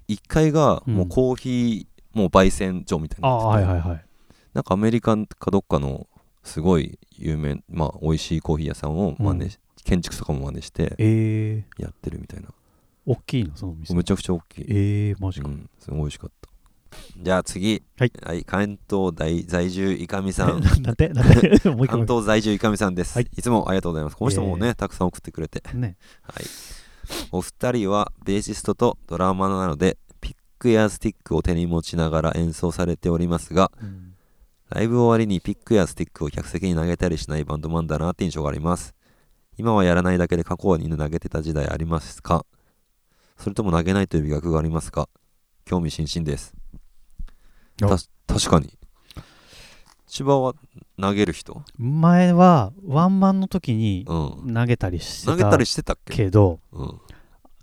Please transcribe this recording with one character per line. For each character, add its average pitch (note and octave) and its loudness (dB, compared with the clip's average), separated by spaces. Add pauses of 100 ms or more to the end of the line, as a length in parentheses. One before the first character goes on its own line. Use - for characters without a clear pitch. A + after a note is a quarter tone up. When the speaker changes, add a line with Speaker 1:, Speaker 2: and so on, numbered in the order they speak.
Speaker 1:
一 G#2 -6
階 D#3 4
が C#3+ 4
も G#2 0
う F2+ -2
コ B2+ 2
ー - 0
ヒ B2+ -8
ー、 A#2+ 0 (300)
Speaker 2:
う A2 0
ん。 - 4
Speaker 1:
も F#2+ 4
う - 0
焙 F#2+ 6
煎 F#2 -2
所 F#2 -2
み D#2 -6
た - -8
い - -18
に - -6
な C3 2
っ A2+ -2
て A2+ -2
て。 A2 0
Speaker 2:
あ G#2+ 2
あ、 A2 4
は G#2 4
い - 4
は F#2 2
い F2 0
は E2+ -2
い。 D#2 -16 (480)
Speaker 1:
な - -2
ん - -6
か - -2
ア F#2+ 2
メ G#2+ 2
リ A2+ 0
カ A2 2 (120)
か - -4
ど G2 4
っ - -2
か D#2 0
の C#2 -6 (360)
す - -8
ご F2 4
い - -6 (180)
有 D2+ -4
名、 D2 -4
ま E2 -2
あ、 - -8
美 D#2 0
味 D#2+ 2
し D#2+ -4
い D#2 -2
コ D#2+ -2
ー D#2 0
ヒ D#2 -4
ー D2 -4
屋 D#2 -6
さ - -8
ん D#2 -2
を F#2 0
真 F#2+ 2
似 F#2+ -6
し-、 - -20 (180)
Speaker 2:
う - -20
ん。 - -20
Speaker 1:
建 F2+ 2
築 - -10
と - -10
か D#2 -4
も C2+ -4
真 - -8
似 - -10
し - -16
て、 - -2
Speaker 2:
え A2 0 (120)
ー。 - -10
Speaker 1:
や - -8
っ - -16
て - -12
る - -10
み - -14
た - -16
い - -16
な。 - -18 (560)
Speaker 2:
大 B2+ 0 (100)
き B2+ -2
い - 0
の、 D2+ -6
そ G2 -10
の E2+ -8
店？ D#2+ -6
Speaker 1:
め F2 2
ち F#2 -2
ゃ F#2+ 4
く - -8
ち - -8
ゃ F#2 0
大 E2+ -2
き - -16
い。 - -10
Speaker 2:
え G2+ 0
ー、 F#2+ -10
マ F#2+ -4
ジ C#2 -10
か。 C#2+ -8
Speaker 1:
う C#2+ -6
ん、 D2 -12 (100)
す - -18
ご C#2+ -4
い - -4
美 D2+ -2
味 C#2+ -4
し - -14
か - -14
っ - -14 (100)
た。 - -20 (680)
じ F2+ -2
ゃ F#2 4
あ F2 0
次。 G#2 -2 (140)
Speaker 2:
は B2+ 4
い。 A#2 0 (100)
Speaker 1:
は E2+ -8
い、 E2+ -6
関 G2+ -4 (100)
東 F#2+ 0
大 E2 -2
在 F2 -2
住 F#2+ -2
イ - -6
カ G2 -4
ミ F#2+ -4
さ F#2 0
ん。 E3+ 0
Speaker 2:
<laughs> F2 2
な A2+ -2
ん A#2 -2
で？ D#3+ 2
な C#3 0
ん - 8
で？ F#3+ 8
<laughs> F#3 2
も A#2+ 2
う - 4
一 - -2
回。 - -
Speaker 1:
関 A2+ 0
東 A2+ 2
在 G#2+ 4
住 G#2+ 0
イ G2+ 0
カ A2 2
ミ G2+ 0
さ G2+ 0
ん F2+ -4
で F2+ -2
す。 - -4
Speaker 2:
は B2 0
い。 - -2
Speaker 1:
い - -8
つ B2 -2
も A2 2
あ - 0
り F#2+ 2
が F#2 0
と E2+ -4
う - -2
ご - -2
ざ D#2 -2
い - -4
ま D2+ -4
す。 - -20
こ G#2+ -2
の B2 2
人 F#2+ -2
も F#2 -2
ね、 G#2+ 0
Speaker 2:
え - 2
ー。 G#2+ -4
Speaker 1:
た G2+ -4
く - -14
さ - -2
ん - 0
送 - -4
っ - -18
て D#2+ -14
く D#2+ -10
れ D#2+ -6
て。 - -12 (100)
Speaker 2:
ね。 A#2+ -6 (240)
Speaker 1:
は - -18
い。 - -14 (840)
お F2+ -4
二 - -6
人 G#2+ 0
は G#2 0 (120)
ベ G2 -2
ー G#2+ -2
シ G#2 -8
ス - -12
ト G#2 -2
と - 2 (100)
ド E2+ -6
ラ F#2 2
マ F#2+ 0
ー - 0 (120)
な F#2+ -2
の D2+ -4
で、 F2+ 0 (220)
ピ - -10
ッ - -18 (240)
ク B2 0
や A2 4
ス - -8
テ A2+ -2
ィ - -2
ッ - -14
ク - -4
を D#2+ 2
手 F2 0
に E2+ 0
持 E2+ 0
ち - -6
な D#2+ 2
が D#2+ 0
ら D#2 0
演 E2 0
奏 E2+ -2
さ F2 -2
れ E2+ -2
て F2+ -2
お E2+ 2
り F2 0
ま E2+ 0
す - -10
が、 F#2 2 (100)
Speaker 2:
う A2 -10
ん。 F#2 -14 (560)
Speaker 1:
ラ G2 -2
イ A2+ 0
ブ A#2+ 2
終 A#2 6
わ A2+ 6
り A2+ 2
に F#2+ 0
ピ G2+ -6
ッ - -8
ク - 0
や F#2 4
ス - -10
テ - -6
ィ - -6
ッ - -20
ク - -8
を D2 -4
客 - -8
席 F2+ -4
に F2 0
投 D#2+ 0
げ F2 0
た F2+ 0
り D#2+ -2
し - -10
な D2+ -2
い D2+ -2
バ D2 -6
ン D2+ -8
ド D#2 -8
マ E2 -2
ン D#2+ -4
だ D2+ -2
な E2 -2
っ - -6
て - -4
印 E2+ -2
象 D2+ -6
が D2 -2
あ C#2 -4
り D2 -6
ま E2+ 0
す。 - -14 (640)
今 A2+ 0
は G2+ 4
や F2 6
ら F2+ 4
な F2+ 2
い F2+ 2
だ F2 2
け F2 0
で E2+ -2
過 F#2 -4
去 F#2 2
に E2 -4
投 D2+ -4
げ E2 -4
て - -10
た D#2+ -6
時 D#2 -6
代 D2 -2
あ D2+ -6
り D#2 -6
ま E2 -2
す - -14
か？ - 0 (920)
そ - -6
れ G2 -8
と A2 -2
も F#2 2
投 E2 2
げ F#2 0
な G2 2
い F#2 0
と - -6
い D#2 2
う - -2
美 D2+ -2
学 D2+ -2
が D#2 2
あ - 0
り D#2+ -2
ま D#2+ -2
す - -10
か？ D2 -4 (560)
興 F2+ -2
味 D#2 -2
津 D#2+ -4
々 E2 -4
で D2 -2
す。 - -16 (1300)
Speaker 2:
あ。 G2+ 2
Speaker 1:
た-、 G2 4 (360)
確 - -2
か E2+ 6
に。 - -6 (1300)
千 - -10
葉 C#3 4
は B2+ 0 (460)
投 G2 0
げ G2+ 4
る F3 -4
人？ - -12 (140)
Speaker 2:
前 E3 4
は E3+ 8 (140)
ワ E3 2
ン F#3+ 4
マ F#3+ 6
ン F#3+ 2
の F#3+ 0
時 D#3+ -2
に G#2+ 0
Speaker 1:
う D#2+ -4
ん。 A2+ -4
Speaker 2:
投 A#2 2
げ A#2+ 2
た - -2
り E2+ -4
し - -12
て - -10
た C#3 0
Speaker 1:
投 E3+ 0
げ F3+ 2
た C#3+ 6
り B2 4
し - -4
て D3+ -4
た - -4
っ - -4
け？ - -12
Speaker 2:
け G2+ 2
ど、 F#2 6 (100)
Speaker 1:
う E2+ -10 (800)